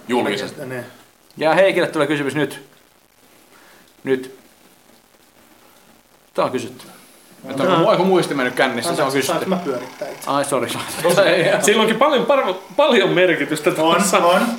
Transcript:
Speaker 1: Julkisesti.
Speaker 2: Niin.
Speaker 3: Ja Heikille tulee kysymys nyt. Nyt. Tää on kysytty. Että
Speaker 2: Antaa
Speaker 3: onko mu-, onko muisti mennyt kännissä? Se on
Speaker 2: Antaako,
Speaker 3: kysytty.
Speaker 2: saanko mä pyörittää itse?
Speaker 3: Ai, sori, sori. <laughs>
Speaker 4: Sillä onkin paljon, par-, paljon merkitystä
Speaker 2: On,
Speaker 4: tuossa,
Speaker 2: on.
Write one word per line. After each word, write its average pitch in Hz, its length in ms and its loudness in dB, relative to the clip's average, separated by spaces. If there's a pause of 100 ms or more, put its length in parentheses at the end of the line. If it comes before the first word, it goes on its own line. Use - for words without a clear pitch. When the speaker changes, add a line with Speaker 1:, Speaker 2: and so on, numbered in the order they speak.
Speaker 1:
Julkisesti. 107 580 -4
Speaker 2:
Niin. 127 180 -12 (520)
Speaker 3:
Ja 156 180 0
Heikille 175 340 2
tulee 151 180 -2
kysymys 143 280 -2
nyt. 147 280 -4 (1400)
Nyt. 131 340 -4 (2000)
Tää 175 100 0
on 135 60 -2
kysytty. 123 360 -8 (640)
Että 139 120 -4
Speaker 2:
Antaa 180 140 2
Speaker 3:
onko 175 120 4
mu-, 214 40 4
onko 175 120 2
muisti 180 300 2
mennyt 123 200 -2
kännissä? 123 340 -2
Se 131 140 -2
on 135 60 0
Speaker 2:
Antaako, 131 40 -4
Speaker 3:
kysytty. 135 140 0
Speaker 2:
saanko 165 200 -4
mä 190 180 0
pyörittää 135 440 -8
itse? - 220 -10
Speaker 3:
Ai, 139 140 0
sori, 123 260 -2
sori. - 140 -8 (300)
<laughs> 185 480 4
Speaker 4:
Sillä 220 200 4
onkin 220 140 2
paljon, 269 300 2
par-, 254 280 2 (220)
paljon 240 340 4
merkitystä 156 600 0
Speaker 2:
On, 143 60 -2
Speaker 4:
tuossa, 170 420 2
Speaker 2:
on. 180 240 4 (160)